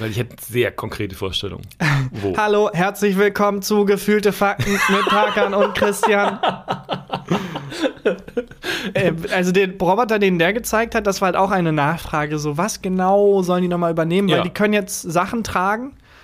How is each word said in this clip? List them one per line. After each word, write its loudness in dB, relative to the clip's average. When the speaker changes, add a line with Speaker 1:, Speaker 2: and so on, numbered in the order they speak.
Speaker 1:
Weil -4
ich -6
hätte -6
sehr 0
konkrete -8
Vorstellungen. -8
Speaker 2:
<laughs> 0
Speaker 1:
Wo? -4
Speaker 2:
Hallo, 2
herzlich 0
willkommen 2
zu 2
Gefühlte 2
Fakten 0
mit 2
Tarkan 2
und 2
Christian. 2
Speaker 1:
<laughs> 2
Speaker 2:
Äh, 2
also 0
den 2
Roboter, 2
den 2
der 2
gezeigt -2
hat, 0
das -2
war 2
halt 2
auch 2
eine 2
Nachfrage. 0
So, -2
was -2
genau 4
sollen 2
die 0
nochmal 0
übernehmen? 2
Weil 4
Speaker 1:
Ja. 2
Speaker 2:
die -2
können 0
jetzt -2
Sachen -2
tragen, -2